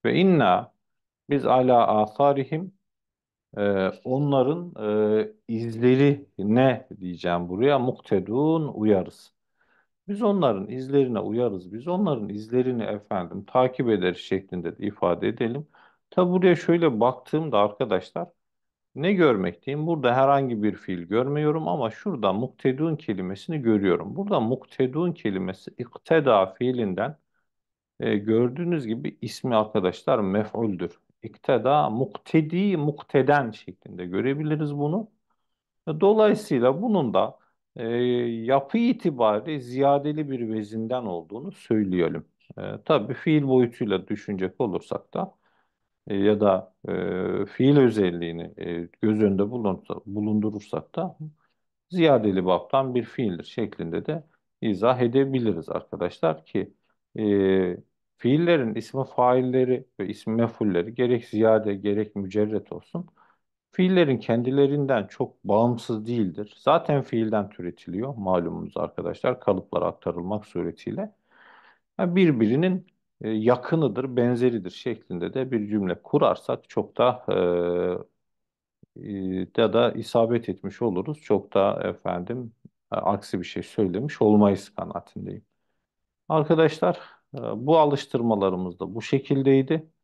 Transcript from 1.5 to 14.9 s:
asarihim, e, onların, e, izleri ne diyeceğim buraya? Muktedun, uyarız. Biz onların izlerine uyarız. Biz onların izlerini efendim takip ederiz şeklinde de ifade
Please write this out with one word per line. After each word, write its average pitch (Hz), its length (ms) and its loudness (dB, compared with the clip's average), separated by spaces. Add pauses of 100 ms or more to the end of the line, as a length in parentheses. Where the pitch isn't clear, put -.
asarihim, 143 720 0 (840)
e, 98 300 0 (160)
onların, 143 680 0 (480)
e, 107 100 -6 (160)
izleri 123 800 2 (100)
ne 117 500 2 (120)
diyeceğim 87 480 -4
buraya? 127 300 0
Muktedun, 131 960 -2
uyarız. 104 600 0 (760)
Biz 202 140 -6
onların 175 460 2
izlerine 131 520 0
uyarız. 101 520 -4
Biz 123 160 -10
onların 165 400 -2
izlerini 117 540 -2
efendim 98 640 -6
takip 127 420 2
ederiz 92 300 2
şeklinde 90 600 -6
de 98 80 -8
ifade 92 420 -2